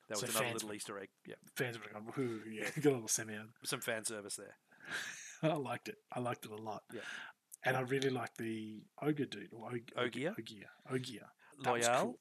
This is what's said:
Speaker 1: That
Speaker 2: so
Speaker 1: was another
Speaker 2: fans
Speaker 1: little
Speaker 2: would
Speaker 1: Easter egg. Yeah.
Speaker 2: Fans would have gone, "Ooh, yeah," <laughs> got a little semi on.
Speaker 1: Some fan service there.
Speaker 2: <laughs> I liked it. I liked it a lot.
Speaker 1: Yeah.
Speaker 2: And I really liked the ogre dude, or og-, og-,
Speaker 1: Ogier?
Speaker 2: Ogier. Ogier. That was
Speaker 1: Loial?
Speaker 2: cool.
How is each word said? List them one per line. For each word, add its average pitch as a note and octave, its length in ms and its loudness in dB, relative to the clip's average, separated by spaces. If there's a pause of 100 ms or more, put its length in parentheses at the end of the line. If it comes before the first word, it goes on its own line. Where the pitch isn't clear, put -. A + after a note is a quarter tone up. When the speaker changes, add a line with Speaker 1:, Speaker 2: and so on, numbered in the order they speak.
Speaker 1:
That G#2+ 120 0
Speaker 2:
so A#2+ 80 0
Speaker 1:
was A2+ 80 2
another A2 100 4
Speaker 2:
fans A#2 100 0
Speaker 1:
little G#2+ 140 -4
Speaker 2:
would G#2 60 -4
Speaker 1:
Easter G#2 240 -6
egg. G2 100 -8 (180)
Yeah. A2 80 -10 (200)
Speaker 2:
Fans A#2 240 -2
would G#2+ 120 -12
have G#2+ 140 -8
gone, A#2 140 -8
"Ooh, A#2 300 0
yeah," G#2 200 -4
<laughs> D#3 120 -4
got D3 100 8
a - 20 10
little A2+ 140 -2
semi A2 280 0
on. A2 140 -8 (140)
Speaker 1:
Some B2+ 180 -2
fan A2 240 0
service G#2 300 -4
there. G2+ 200 -10 (880)
Speaker 2:
<laughs> D#3 100 6
I E3+ 40 2
liked A#2+ 340 -4
it. G#2 60 -8 (180)
I C3 60 -2
liked A#2+ 260 -2
it G#2+ 60 -10
a G#2+ 40 -8
lot. A2 280 -6 (100)
Speaker 1:
Yeah. A2 80 -6 (640)
Speaker 2:
And C3 120 6
I C3 40 4
really C3+ 300 4
liked A#2 260 -2
the A2 440 -4 (200)
ogre C#3+ 240 4
dude, - 260 -6
or A2+ 160 -10
og-, A#2+ 300 -4
og-, B2 80 4
Speaker 1:
Ogier? B2 320 0
Speaker 2:
Ogier. A2+ 300 -10 (240)
Ogier. B2+ 340 -2 (380)
That B2+ 100 6
was A#2 140 8
Speaker 1:
Loial? B2+ 140 10
Speaker 2:
cool. A#3+ 200 0